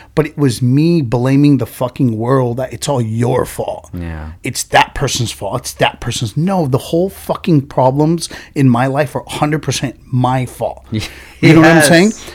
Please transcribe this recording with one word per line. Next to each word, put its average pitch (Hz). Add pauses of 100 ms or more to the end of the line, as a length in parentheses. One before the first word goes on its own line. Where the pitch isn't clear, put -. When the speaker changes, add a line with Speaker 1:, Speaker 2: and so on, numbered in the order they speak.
(160)
Speaker 1:
but 151
it 151
was 127
me 151
blaming 135
the 117
fucking 123
world 120
that 127
it's -
all 139
your 120
fault. -
Speaker 2:
Yeah. 80
Speaker 1:
It's -
that -
person's 123
fault. 107
It's -
that -
person's. -
No, 175
the 127
whole 175
fucking 156
problems 147 (260)
in 135
my 123
life 135
are -
a -
hundred 151
percent 131
my 127
fault. -
Speaker 2:
<laughs> - (460)
Speaker 1:
You 147
know 160
what 160
I'm 165
Speaker 2:
Yes. 151
Speaker 1:
saying? 170 (240)